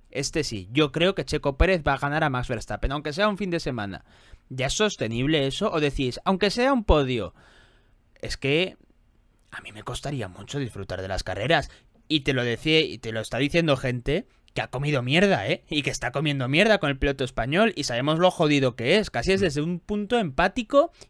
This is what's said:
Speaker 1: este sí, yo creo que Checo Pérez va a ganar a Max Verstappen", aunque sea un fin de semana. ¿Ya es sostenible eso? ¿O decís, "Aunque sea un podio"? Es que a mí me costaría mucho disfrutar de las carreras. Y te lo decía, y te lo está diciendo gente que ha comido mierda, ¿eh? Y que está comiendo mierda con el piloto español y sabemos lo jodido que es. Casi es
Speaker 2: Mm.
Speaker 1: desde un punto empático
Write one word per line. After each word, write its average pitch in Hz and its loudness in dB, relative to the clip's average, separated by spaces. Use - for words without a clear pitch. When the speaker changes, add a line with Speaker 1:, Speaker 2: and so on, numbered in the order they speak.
Speaker 1:
este 143 -2
sí, 95 -6
yo 147 2
creo 175 0
que 151 -4
Checo 143 -2
Pérez 175 4
va 143 2
a 131 -2
ganar 147 0
a 147 2
Max 123 -4
Verstappen", 110 -4
aunque 147 -4
sea 196 2
un 202 0
fin 202 -4
de 170 -2
semana. 107 -6
¿Ya 127 -4
es - -2
sostenible 139 0
eso? 135 -2
¿O 160 0
decís, 135 0
"Aunque 196 2
sea 247 2
un 240 0
podio"? 127 2
Es - -8
que 160 0
a - -14
mí - -18
me 107 -18
costaría 127 -6
mucho 101 -10
disfrutar 98 -6
de 95 -8
las 92 -4
carreras. 113 -2
Y 151 2
te 135 0
lo 123 0
decía, 127 4
y 101 -4
te 113 -10
lo 113 -4
está 123 -6
diciendo 147 2
gente 131 -2
que - -6
ha 113 -6
comido 143 0
mierda, 143 4
¿eh? 160 -4
Y 151 0
que 139 -4
está 123 -4
comiendo 139 0
mierda 202 6
con 147 0
el 139 -4
piloto 139 0
español 147 2
y 139 -4
sabemos 139 0
lo 180 6
jodido 143 2
que 139 2
es. 214 0
Casi 123 0
es 190 2
Speaker 2:
Mm. 196 2
Speaker 1:
desde 147 0
un 170 -4
punto 208 -2
empático 214 2